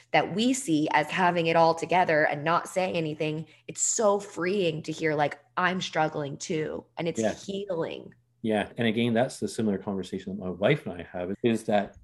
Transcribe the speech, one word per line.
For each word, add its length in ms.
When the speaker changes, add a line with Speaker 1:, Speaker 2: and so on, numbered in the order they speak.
Speaker 1:
that 240
we 180
see 380
as 180
having 380
it 80
all 180
together 520
and 180
not 260
saying 260
anything. 520
It's 140
so 380
freeing 640
to 80
hear, 240
like, 240
"I'm 240
struggling 560
too." 480
And 100
it's 140
Speaker 2:
Yeah. 120
Speaker 1:
healing. 680
Speaker 2:
Yeah. 340
And 100
again, 260
that's 260
the 80
similar 320
conversation 560
that 80
my 80
wife 340
and 160
I 100
have, 220
is 220
that, 380